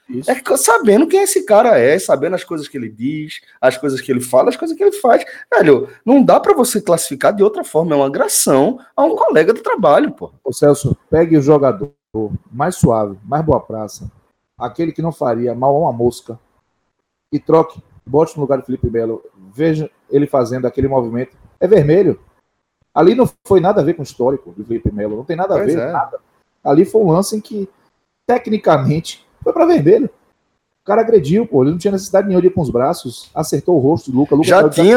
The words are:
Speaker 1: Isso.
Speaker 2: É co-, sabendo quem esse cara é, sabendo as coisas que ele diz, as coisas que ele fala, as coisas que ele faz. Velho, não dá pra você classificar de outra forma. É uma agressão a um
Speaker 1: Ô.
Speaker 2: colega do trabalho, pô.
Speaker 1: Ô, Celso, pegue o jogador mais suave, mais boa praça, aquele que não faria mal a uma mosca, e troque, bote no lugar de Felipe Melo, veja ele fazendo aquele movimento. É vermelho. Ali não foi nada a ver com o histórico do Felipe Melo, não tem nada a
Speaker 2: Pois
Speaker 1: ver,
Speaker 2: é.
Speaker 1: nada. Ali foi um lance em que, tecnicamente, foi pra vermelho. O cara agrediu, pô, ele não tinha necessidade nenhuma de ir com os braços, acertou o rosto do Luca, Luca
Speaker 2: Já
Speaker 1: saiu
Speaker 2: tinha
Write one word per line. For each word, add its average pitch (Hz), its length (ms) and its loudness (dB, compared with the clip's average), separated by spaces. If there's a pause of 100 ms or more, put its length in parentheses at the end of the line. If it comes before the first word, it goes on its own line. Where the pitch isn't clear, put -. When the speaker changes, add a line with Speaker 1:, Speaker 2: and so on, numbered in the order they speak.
Speaker 1:
Isso. 131 220 -8
Speaker 2:
É 254 100 -2
co-, - 160 -2
sabendo 320 500 2
quem 381 160 2
esse 392 220 -2
cara 214 340 4
é, 135 200 4
sabendo 160 360 -2
as 170 100 -8
coisas 151 240 -10
que - 80 -14
ele 117 120 -10
diz, 147 520 -10 (200)
as 127 160 0
coisas 131 240 -4
que - 100 -8
ele 123 100 0
fala, - 280 2
as - 80 -4
coisas 330 200 -8
que 381 60 -4
ele 403 100 4
faz. - 320 0 (300)
Velho, 151 340 4 (160)
não 262 180 4
dá 180 180 4
pra 403 140 2
você 240 260 0
classificar 170 540 -2
de 202 80 0
outra 214 200 0
forma. 160 320 -2
É - 20 2
uma 139 100 2
agressão 160 720 0 (180)
a 277 80 2
um - 80 2
Speaker 1:
Ô. - 40 -4
Speaker 2:
colega 240 360 2
do - 100 -2
trabalho, 247 500 2
pô. - 200 -16 (100)
Speaker 1:
Ô, 127 100 -8
Celso, 139 440 0 (140)
pegue 165 260 2
o 147 60 2
jogador 135 480 2 (600)
mais 143 260 -6
suave, 107 480 0
mais 143 200 -4
boa 143 160 0
praça, - 500 -12 (480)
aquele 156 340 -6
que - 100 -10
não 160 100 -4
faria 120 420 -4
mal 131 220 0
a - 20 0
uma 156 140 -2
mosca, 117 460 -4 (920)
e 147 60 -4
troque, 160 420 0 (240)
bote 143 320 -2
no 151 60 -6
lugar 135 160 -2
de 127 80 -10
Felipe 127 240 -6
Melo, 113 320 -4 (320)
veja 156 360 -2 (200)
ele 143 160 2
fazendo 123 400 -2
aquele 131 220 -2
movimento. 120 480 -4 (240)
É 180 60 -2
vermelho. 175 520 4 (760)
Ali 170 200 4
não 247 120 2 (200)
foi 190 140 4
nada 190 200 2
a 143 40 0
ver 170 100 -2
com 160 80 -10
o - 20 -8
histórico 127 500 -4
do 101 80 -14
Felipe 113 300 -6
Melo, 104 240 -6
não 123 80 -12
tem 165 120 -8
nada 190 180 -4
a 143 40 0
Speaker 2:
Pois 202 160 -2
Speaker 1:
ver, - 60 -4
Speaker 2:
é. 131 120 -6
Speaker 1:
nada. - 260 -6 (440)
Ali 147 220 4
foi 214 160 0
um 190 100 2
lance 196 240 0
em 214 60 -6
que, 208 260 -10 (600)
tecnicamente, 165 1000 -2 (160)
foi - 100 -2
pra 330 140 2
vermelho. 226 400 4 (760)
O - 20 -20
cara 208 160 0
agrediu, 220 460 2
pô, 143 160 0
ele 139 80 2
não 175 80 -4
tinha 202 140 -2
necessidade 196 340 -2
nenhuma 185 160 0
de 180 60 4
ir - 20 4
com 185 100 -4
os 135 100 -4
braços, 127 640 -4
acertou 151 420 -2
o - 40 4
rosto 127 300 -2
do 127 80 -2
Luca, 147 160 0
Luca 156 140 2
Speaker 2:
Já 180 120 6
Speaker 1:
saiu 151 100 2
Speaker 2:
tinha 165 140 0 (120)